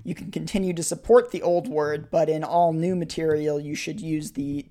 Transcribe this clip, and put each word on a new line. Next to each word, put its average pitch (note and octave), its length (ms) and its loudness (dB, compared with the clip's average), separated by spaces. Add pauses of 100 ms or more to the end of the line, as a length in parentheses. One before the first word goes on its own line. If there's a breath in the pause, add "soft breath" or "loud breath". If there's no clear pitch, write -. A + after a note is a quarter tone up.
You - 100 -6
can E3+ 160 -12
continue F3+ 440 -2
to E3+ 100 -4
support A#3+ 480 4
the F#3 100 -4
old F3 260 2
word, D3+ 420 -2
but E3 180 2
in D#3 160 0
all E3+ 280 4
new E3+ 240 0
material, D3+ 640 0
you D3 140 -8
should D3+ 260 -8
use D#3 300 -4
the, C#3+ 400 -6